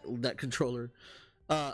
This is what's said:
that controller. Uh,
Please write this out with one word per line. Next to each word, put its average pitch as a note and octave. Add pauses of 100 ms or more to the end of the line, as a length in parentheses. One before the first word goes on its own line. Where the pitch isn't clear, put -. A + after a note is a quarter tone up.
(220)
that B2
controller. B2 (580)
Uh, D3